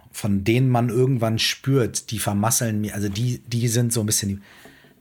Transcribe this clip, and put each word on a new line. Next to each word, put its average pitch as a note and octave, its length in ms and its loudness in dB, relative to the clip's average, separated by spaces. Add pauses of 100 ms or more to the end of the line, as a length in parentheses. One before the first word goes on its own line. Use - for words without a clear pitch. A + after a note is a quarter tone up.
(120)
von G2 320 -2
denen B2 240 4
man A#2+ 220 2
irgendwann A2+ 480 2
spürt, - 720 -2
die A2 80 -6
vermasseln G#2+ 600 0
mir, G#2+ 140 -6
also G#2 140 -4
die, A#2 300 -2
die A#2 280 -4
sind A#2 260 2
so A#2 80 0
ein G#2 60 0
bisschen, G2+ 360 -2 (580)